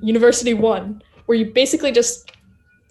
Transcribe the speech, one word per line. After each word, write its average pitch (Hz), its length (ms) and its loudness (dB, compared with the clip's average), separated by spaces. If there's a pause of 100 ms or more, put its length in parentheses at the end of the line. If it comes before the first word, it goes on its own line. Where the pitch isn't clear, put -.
University 233 520 2
One, 208 480 -2 (240)
where 233 120 0
you 220 140 -4
basically 277 400 0
just, - 380 -2 (600)